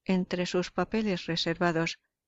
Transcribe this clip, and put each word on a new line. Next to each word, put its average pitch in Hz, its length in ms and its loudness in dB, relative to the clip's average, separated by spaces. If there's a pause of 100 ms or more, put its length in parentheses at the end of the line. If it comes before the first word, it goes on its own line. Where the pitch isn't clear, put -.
Entre 185 420 0
sus - 260 0
papeles 202 540 -2
reservados 165 760 0 (280)